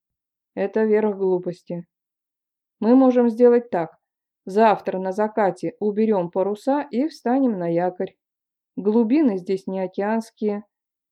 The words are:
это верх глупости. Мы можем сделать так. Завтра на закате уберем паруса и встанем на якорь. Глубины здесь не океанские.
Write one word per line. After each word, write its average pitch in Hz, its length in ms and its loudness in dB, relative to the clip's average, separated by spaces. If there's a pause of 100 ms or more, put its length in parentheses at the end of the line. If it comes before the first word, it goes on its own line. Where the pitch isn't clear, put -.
(540)
это 202 300 -2
верх 214 320 0
глупости. 180 680 -4 (920)
Мы 220 140 4
можем 247 360 4
сделать 240 400 4
так. 170 260 -6 (480)
Завтра 196 540 0
на 190 140 -6
закате 202 680 -2
уберем 208 500 0
паруса 208 520 -2
и 262 260 -4
встанем 247 500 -2
на 170 100 -4
якорь. 180 460 -4 (640)
Глубины 220 640 2
здесь 190 280 -6
не 190 140 -6
океанские. 208 840 -6 (480)